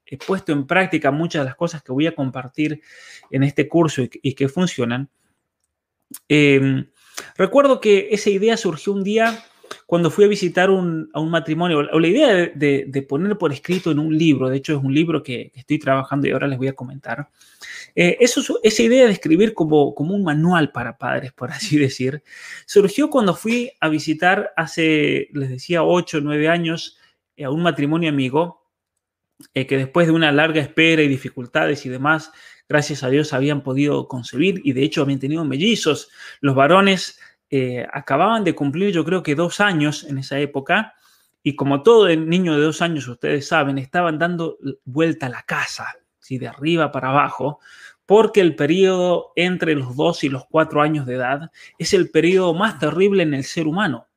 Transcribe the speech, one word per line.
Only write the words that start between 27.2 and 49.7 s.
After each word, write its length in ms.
eh, 80
a 60
un 120
matrimonio 460
amigo, 600
eh, 120
que 100
después 300
de 60
una 200
larga 280
espera 420
y 60
dificultades 800
y 20
demás, 440
gracias 340
a 60
Dios 240
habían 300
podido 440
concebir 580
y 80
de 100
hecho 200
habían 160
tenido 260
mellizos. 680
Los 140
varones, 640
eh, 400
acababan 520
de 100
cumplir, 380
yo 120
creo 200
que 100
dos 240
años 460
en 140
esa 200
época, 560
y 140
como 260
todo 240
el 220
niño 260
de 80
dos 180
años, 280
ustedes 400
saben, 300
estaban 420
dando 420
l-, 220
vuelta 420
a 40
la 120
casa, 540
¿sí? 180
De 80
arriba 460
para 160
abajo, 500
porque 340
el 140
periodo 800
entre 400